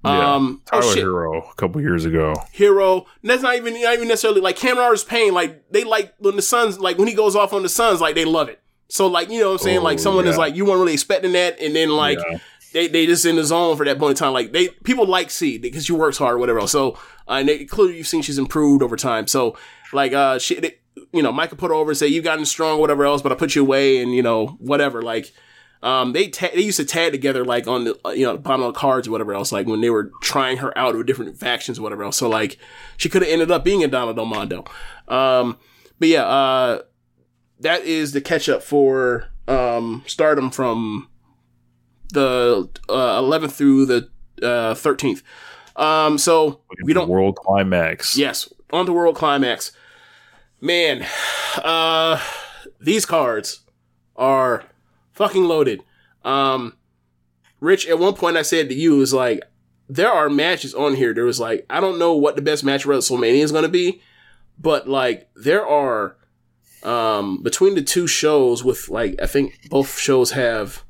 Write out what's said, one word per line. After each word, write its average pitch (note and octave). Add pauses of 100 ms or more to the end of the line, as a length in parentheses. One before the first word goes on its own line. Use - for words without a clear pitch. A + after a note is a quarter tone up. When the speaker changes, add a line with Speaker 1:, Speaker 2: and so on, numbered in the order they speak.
Speaker 1:
Yeah. C#3+
Speaker 2:
Um, C3+ (120)
oh, A#2+
Speaker 1:
Tyler A#2
Speaker 2:
shit. -
Speaker 1:
Herro E2
a -
couple F2
years E2
ago. D#2+ (220)
Speaker 2:
Herro. G3 (160)
And A3
that's B3+
not B3
even, A#3
not A#3
even A#3
necessarily, A3
like, F#3
Cameron B3
Artis A3
Payne. A3
Like, D#3+
they G#3
like A3
when G3+
the F#3+
Suns, A3+
like, F3+
when G#3
he A3
goes G#3
off G#3
on G3
the E3+
Suns, G#3+
like, D#3
they D#3+
love D#3
it. - (280)
So, G3
like, F3
you A3+
know G#3
what F#3+ (100)
I'm -
saying? F#3
Like, D#3
Speaker 1:
Oh, D#3+
Speaker 2:
someone F#3
is D#3+
Speaker 1:
yeah. E3
Speaker 2:
like, D3+
you G3
weren't F#3
really F3
expecting F#3
that, F3+
and D3+
then, D#3+
like, D3+ (120)
Speaker 1:
Yeah. - (360)
Speaker 2:
they, E3
they D#3+
just E3+
in E3
the D#3+
zone E3
for D3
that C#3
point D3+
in -
time. C3+
Like, A#2+
they, F3+ (160)
people A#3+
like F#3
C C3+
because C3+
she E3+
works D#3
hard B2
or A#2+
whatever A#2+
else. G2+
So, C3+ (340)
uh, -
and C#3
they, D3
clearly F#3
you've D#3+
seen E3
she's C#3
improved C#3+
over A#2
time. A2+
So, B2 (360)
like, C#3
uh, C#3
she, -
they, E3 (400)
you E3
know, B2
Michael D#3
put F3
her D#3
over D#3
and C#3
said, D3
"You've E3
gotten D#3
strong, D#3
whatever D3
else, C#3+
but C3+
I -
put D3
you C#3+
away," C3+
and, B2
you B2+
know, A2+ (120)
whatever. C3+
Like, A2+ (500)
um, B2+
they F3+
ta-, F3
they F3
used G#3
to D3
tag E3
together, C3+
like, A#2+
on B2
the, A2+
uh, F#2
you C3
know, G#2+
bottom C3
of A#2+
cards B2+
or -
whatever G#2+
else, -
like, G2+
when A2
they A#2
were G#2+ (100)
trying C3
her C3+
out B2
with A2+
different A2
factions A#2
or A2
whatever G#2
else. G2
So, A#2+
like, A2 (380)
she -
coulda F#3
ended E3
up E3+
being F#3+
a C#3+
Donna B2
Del A2+
Mondo. G#2 (440)
Um, B2+ (400)
but E3
yeah, D#3+
uh, C3 (800)
that D#3+
is D#3
the C#3+
catch E3
up C3+
for, C3 (220)
um, A#2+
Stardom C#3+
from A2+ (1040)
the, B2 (200)
uh, A#2+
eleventh C#3+
through C#3
the, A#2+ (340)
uh, A#2
thirteenth. C3+ (540)
Um, D#3
so D#3 (240)
we D3+
don't F3
Speaker 1:
World F#2+
Climax. F#2
Speaker 2:
Yes, - (200)
on F3+
to F3+
World E3+
Climax. C#3 (880)
Man, D#3 (280)
<sighs> -
uh, D#3+ (640)
these F#3+
cards B2 (560)
are C3 (500)
fucking G3
loaded. D3 (420)
Um, C3 (840)
Rich, F#3
at E3
one G3
point E3+
I D#3+
said D#3
to C3
you, D#3
it -
was C3+
like, B2+ (460)
there F3
are D3+
matches D3+
on C#3
here. B2
There A#2
was A#2+
like, A2+
I D#3
don't F#3
know E3+
what D3
the C#3+
best D3
match C#3
at C#3
WrestleMania B2+
is D3
gonna D#3+
be, F3+ (580)
but, D3+
like, B2+
there D#3
are, B2+ (680)
um, G#2+
between G3
the D#3+
two F3
shows C3+
with, -
like, A#2
I -
think -
both C#3
shows C3
have A2+